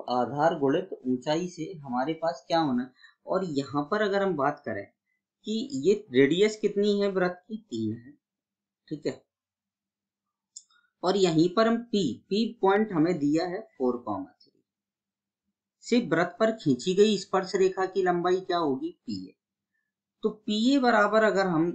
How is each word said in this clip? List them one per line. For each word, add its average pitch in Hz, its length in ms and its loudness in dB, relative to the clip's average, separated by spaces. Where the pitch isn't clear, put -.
आधार 143 460 2
गुणित 143 360 0
ऊंचाई 151 540 -2
से 156 260 -12
हमारे 139 380 -4
पास 170 240 -4
क्या 165 140 0
होना 127 220 0
है? 131 80 -12
और 185 180 -2
यहाँ 147 460 -4
पर 208 120 0
अगर 196 200 0
हम 190 140 0
बात 139 300 -2
करें 101 200 -8
कि 220 220 -4
ये 196 100 4
radius 160 440 4
कितनी 202 440 0
है 202 100 0
वृत्त 180 380 -2
की, 220 100 -12
तीन 110 380 -6
है, 254 160 -18
ठीक 151 180 -8
है, - 60 -4
और 185 160 2
यहीं 170 360 4
पर 226 140 4
हम 233 160 2
P, 175 280 0
P 214 400 -2
point 208 300 4
हमें 170 260 2
दिया 151 280 0
है 180 140 -6
four 123 280 -2
comma 95 340 -8
थ्री। - 200 -20
से 240 140 2
वृत्त 170 320 0
पर 226 140 2
खींची 156 400 0
गई 208 240 6
स्पर्श 180 380 -4
रेखा 185 300 2
की 190 160 -2
लंबाई 180 400 0
क्या 175 160 -2
होगी? 151 320 -2
पीए। 95 340 -10
तो 214 60 0
पीए 220 500 0
बराबर 214 440 2
अगर 196 240 2
हम 170 260 0